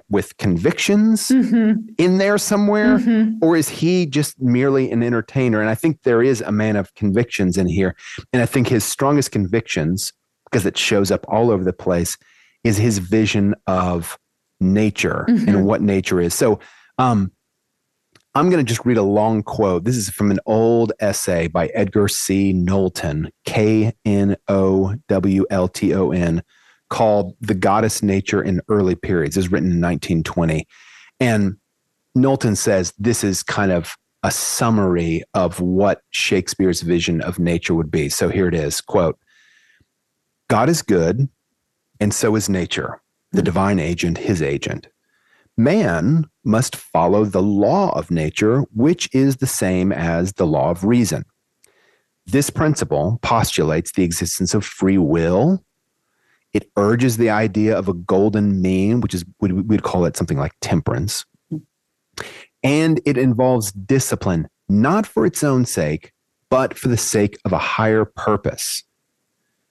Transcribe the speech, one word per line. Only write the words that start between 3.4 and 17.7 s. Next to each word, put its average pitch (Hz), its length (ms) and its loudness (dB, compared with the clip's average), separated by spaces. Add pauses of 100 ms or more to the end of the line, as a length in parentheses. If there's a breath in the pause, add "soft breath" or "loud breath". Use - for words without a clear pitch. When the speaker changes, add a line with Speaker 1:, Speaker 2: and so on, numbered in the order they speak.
Speaker 1:
Or 165 140 4
is 156 140 0
he 175 380 0
just 143 340 -4
merely 131 500 0
an 117 120 0
entertainer?" 117 580 0
And 107 80 0
I 110 60 -2
think - 280 -2
there 117 180 2
is 123 200 2
a 95 100 -8
man 107 240 0
of 98 200 -4
convictions 98 640 0
in 92 100 0
here. 87 280 -2 (380 loud breath)
And 127 80 2
I 117 40 2
think 127 220 0
his 180 160 2
strongest 139 480 0
convictions, 92 800 -2 (400)
because 98 140 0
it - 120 -2
shows 98 340 0
up - 180 -2
all 95 200 2
over 98 140 0
the 90 100 0
place, 87 440 -2 (460 soft breath)
is 110 140 2
his 107 200 2
vision 101 580 0 (120)
of 90 500 -2 (420)
nature 101 720 0
Speaker 2:
Mm-hmm. - 180 2
Speaker 1:
and 98 180 4
what 104 160 0
nature 95 380 0
is. 85 140 0
So, 113 260 2 (380 soft breath)
um, 107 340 0 (1080)